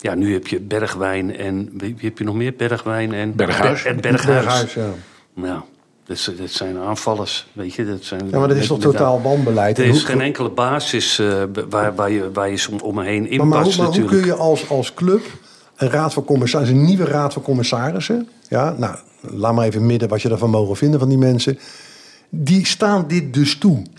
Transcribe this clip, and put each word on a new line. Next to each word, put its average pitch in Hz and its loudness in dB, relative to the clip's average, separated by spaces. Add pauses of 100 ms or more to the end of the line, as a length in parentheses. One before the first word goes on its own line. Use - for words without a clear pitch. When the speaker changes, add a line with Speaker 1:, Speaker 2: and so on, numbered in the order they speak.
Speaker 1:
Ja, 101 -4
nu 101 0
heb 92 -4
je 92 -4
Bergwijn 98 -4
en, 98 -6
wie, 98 -8
wie 110 -10
heb - -10
je 110 -6
nog 104 -4
meer? 123 -2
Bergwijn 113 -4
en 104 -4
Speaker 2:
Berghuis. 101 0
Speaker 1:
Ber-, 127 0
en 120 -4
Berghuis. 131 2
Speaker 3:
Berghuis, 120 0
ja. 110 -4 (440)
Speaker 1:
Ja, 90 -8 (420)
dat 90 -10
z-, 95 -6
dat 90 -10
zijn 92 -6
aanvallers, 104 -4
weet 92 -10
je. 117 -4
Dat 101 -6
zijn 95 -8
Speaker 3:
Ja, 135 2
maar 139 2
dat 139 2
is 139 0
Speaker 1:
met, 147 0
Speaker 3:
toch 143 6
Speaker 1:
met 135 2
Speaker 3:
totaal 127 2
wanbeleid? 117 2
Speaker 1:
Er 127 2
Speaker 3:
En 123 6
Speaker 1:
is 123 6
Speaker 3:
hoe 156 2
Speaker 1:
geen 131 0
enkele 135 -2
basis, 127 0
eh, 101 2 (100)
be-, 107 -4
waar, 104 0
waar 101 0
je, 98 -2
waar 101 0
je 101 -4
soms 104 -4
om 104 -6
me 101 -4
heen 104 -2
in 131 0
Speaker 3:
Maar, 147 4
maar 151 4
hoe, - 2
Speaker 1:
past 185 2
Speaker 3:
maar 180 2
hoe 165 0
Speaker 1:
natuurlijk. 196 4
Speaker 3:
kun 175 2
je - -4
als, 156 2
als 135 0
club 185 2 (540)
een 131 0
raad 147 0
van 143 -2
commissaris-, 131 2
een 135 6
nieuwe 180 4
raad 143 0
van 151 -8
commissarissen... 139 -2 (200)
Ja, 139 0
nou, 110 -4 (260)
laat 110 -2
maar 117 2
even 110 0
midden 117 2
wat 107 -2
je 120 -2
ervan 113 0
mogen 107 2
vinden 147 2
van 131 2
die 135 4
mensen, 131 2 (680)
die 160 2
staan 202 2
dit 147 -2
dus 143 2
toe. 151 4 (160)